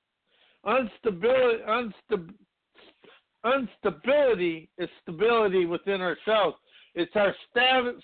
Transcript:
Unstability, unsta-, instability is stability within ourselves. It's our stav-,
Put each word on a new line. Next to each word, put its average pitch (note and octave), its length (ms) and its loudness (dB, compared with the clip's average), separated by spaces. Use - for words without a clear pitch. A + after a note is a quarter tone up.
Unstability, A3+ 1040 0
unsta-, G#3+ 640 -6
instability G#3+ 1200 0
is F3 100 -6
stability G3 600 0
within F3+ 360 -4
ourselves. F#3 560 -2
It's E3+ 180 -4
our G3+ 180 2
stav-, B3 460 0